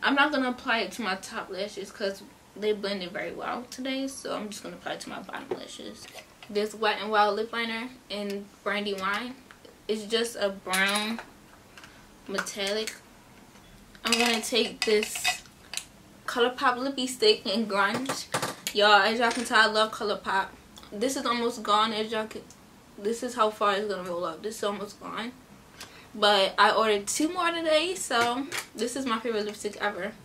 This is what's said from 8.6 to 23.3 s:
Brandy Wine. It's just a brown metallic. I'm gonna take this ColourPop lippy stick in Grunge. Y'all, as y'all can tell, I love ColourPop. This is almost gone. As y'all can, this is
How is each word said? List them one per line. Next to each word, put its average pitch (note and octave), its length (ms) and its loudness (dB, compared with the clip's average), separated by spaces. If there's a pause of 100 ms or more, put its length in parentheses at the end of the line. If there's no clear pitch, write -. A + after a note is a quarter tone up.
Brandy G3+ 300 -2
Wine. G3+ 420 -4 (540)
It's G#3+ 160 -2
just A3+ 320 -2
a G3+ 140 0
brown G3 720 0 (1080)
metallic. G3+ 680 -4 (1120)
I'm A3+ 80 2
gonna A3+ 300 4
take - 420 0
this - 580 0 (840)
ColourPop B3+ 500 2
lippy C4 300 -2
stick G#3+ 400 4
in G#3+ 200 0
Grunge. G#3 600 0 (480)
Y'all, G#3 260 8
as A3 180 4
y'all A#3+ 120 4
can A#3+ 140 -2
tell, A3 260 6
I - 20 -4
love G#3+ 180 4
ColourPop. G3 580 -2 (440)
This B3 240 0
is C4 80 -4
almost A#3+ 380 0
gone. G#3+ 320 4
As A3 180 -2
y'all A3 140 -2
can, - 160 -12 (560)
this G#3+ 240 -2
is B3 120 -4